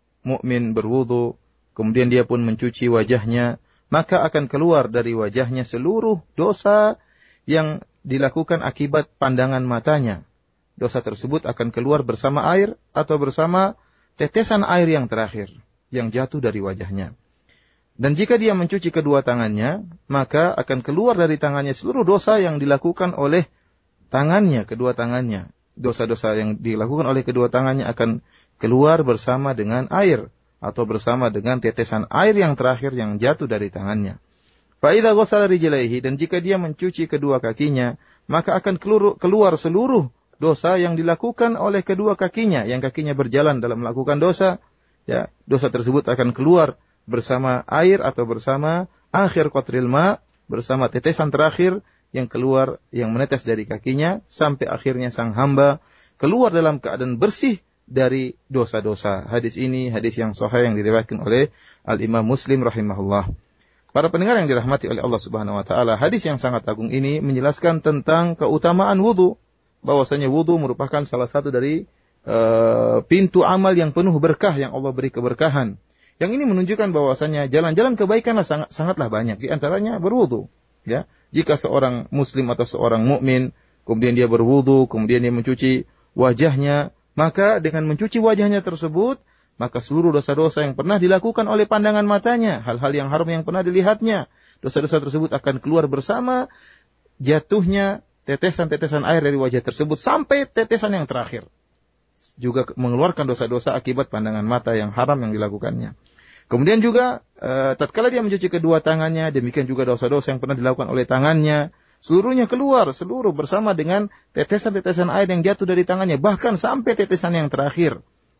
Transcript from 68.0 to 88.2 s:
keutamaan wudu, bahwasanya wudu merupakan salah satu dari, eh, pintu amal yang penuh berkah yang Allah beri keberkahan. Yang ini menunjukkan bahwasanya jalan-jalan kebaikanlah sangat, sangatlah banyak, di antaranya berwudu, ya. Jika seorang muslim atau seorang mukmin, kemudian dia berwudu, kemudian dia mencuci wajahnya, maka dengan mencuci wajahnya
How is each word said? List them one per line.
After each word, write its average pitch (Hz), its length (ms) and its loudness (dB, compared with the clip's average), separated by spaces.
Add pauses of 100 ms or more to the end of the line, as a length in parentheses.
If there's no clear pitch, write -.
keutamaan 180 640 2
wudu, 190 400 2 (400)
bahwasanya 139 480 0
wudu 160 320 2
merupakan 139 480 -4
salah 123 160 -2
satu 143 240 -4
dari, 143 400 -2 (400)
eh, 113 680 2 (100)
pintu 180 400 4
amal 190 240 4
yang 160 240 0
penuh 180 240 2
berkah 165 320 2
yang 139 240 -4
Allah 135 160 -4
beri 127 160 -4
keberkahan. 123 720 -2 (380)
Yang 175 160 -2
ini 285 160 -2
menunjukkan 190 400 0
bahwasanya 147 560 0
jalan-jalan 165 480 2
kebaikanlah 220 480 0
sangat, 151 320 -4
sangatlah 160 320 -2
banyak, 107 320 -4
di 131 160 -8
antaranya 190 480 -2
berwudu, 175 480 0 (320)
ya. 120 240 -4 (240)
Jika 151 240 0
seorang 131 560 -2
muslim 131 400 -2
atau 120 160 -2
seorang 113 400 0
mukmin, 131 480 0 (320)
kemudian 120 320 0
dia 123 80 4
berwudu, 131 640 4
kemudian 113 320 0
dia 120 80 0
mencuci 127 560 0 (320)
wajahnya, 143 720 2 (240)
maka 196 480 2
dengan 156 240 -2
mencuci 196 320 -2
wajahnya 208 480 2